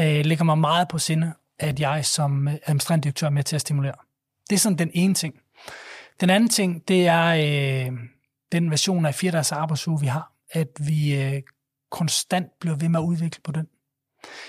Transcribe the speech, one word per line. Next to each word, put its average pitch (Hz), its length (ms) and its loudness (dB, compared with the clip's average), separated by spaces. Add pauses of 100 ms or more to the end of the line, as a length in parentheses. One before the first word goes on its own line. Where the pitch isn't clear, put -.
øh, 151 240 2
ligger 160 200 2
mig 156 140 4
meget 165 300 2
på 165 100 -4
sinde, 160 340 0 (260)
at 147 220 -2
jeg 147 240 0
som, 139 440 0
øh, 147 60 -2 (120)
administrerende 151 380 2
direktør 147 220 -2
er 147 40 0
med 143 120 0
til - 140 -4
at 143 40 -2
stimulere. 139 340 -2 (560)
Det 208 60 2
er 180 40 4
sådan 190 180 2
den 165 160 0
ene 180 200 4
ting. 160 200 -6 (840)
Den 180 100 4
anden 220 200 4
ting, 180 380 -2
det 185 180 4
er, 165 200 4
øh, 143 640 0 (600)
den 170 180 2
version 165 360 0
af 139 80 0
fire 185 180 -2
dages 160 200 0
arbejdsuge, 156 480 -2
vi 143 60 0
har. 135 260 -4 (180)
At 160 180 -2 (120)
vi, 147 420 0
øh, 135 200 -4 (520)
konstant - 520 -2 (140)
bliver 160 160 -2
ved 160 120 -2
med 165 120 2
at 156 40 -2
udvikle 165 400 -2
på 160 80 -8
den. 160 140 -4 (840)